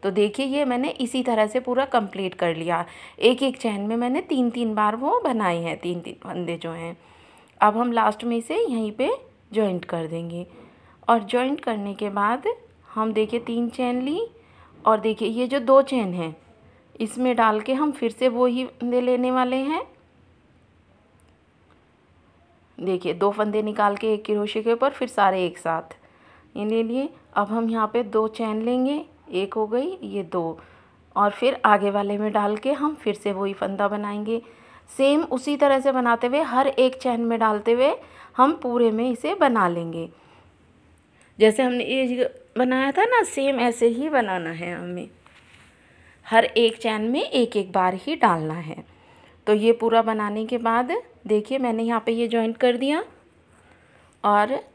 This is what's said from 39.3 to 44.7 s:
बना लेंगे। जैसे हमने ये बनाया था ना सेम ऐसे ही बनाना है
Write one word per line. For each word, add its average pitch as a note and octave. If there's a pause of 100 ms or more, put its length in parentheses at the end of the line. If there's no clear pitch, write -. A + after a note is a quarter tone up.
बना A#3+
लेंगे। E3 (1300)
जैसे G#3+
हमने B3
ये B3+ (300)
बनाया C4
था F#4+
ना A#4
सेम C4+
ऐसे A#3+
ही B3
बनाना F#3+
है E3+